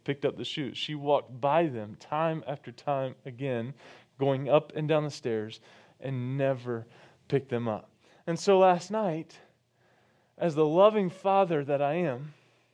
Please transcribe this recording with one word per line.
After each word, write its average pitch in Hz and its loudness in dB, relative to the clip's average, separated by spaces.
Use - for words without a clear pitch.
picked 143 -6
up 135 0
the 120 -8
shoes. - -8
She - -8
walked 143 -2
by 147 2
them 110 -8
time 160 -4
after 135 -10
time 135 -6
again, 127 -6
going 135 0
up 147 4
and 151 -4
down 151 2
the 147 -6
stairs, 113 -6
and 131 -6
never 123 -2
picked 135 0
them 120 -2
up. 104 -6
And 170 -4
so 196 4
last 180 4
night, 185 -4
as 165 0
the 156 4
loving 190 6
father 190 2
that 139 0
I 143 0
am, 147 -4